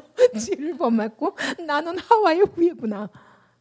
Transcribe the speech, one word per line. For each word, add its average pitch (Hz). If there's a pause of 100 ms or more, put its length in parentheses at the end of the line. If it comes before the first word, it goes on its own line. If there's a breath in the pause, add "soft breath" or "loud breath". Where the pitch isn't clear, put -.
(140)
<laughs> 494
죄를 302
범했고 233 (300 loud breath)
나는 330
하와의 381
후예구나 226 (520 loud breath)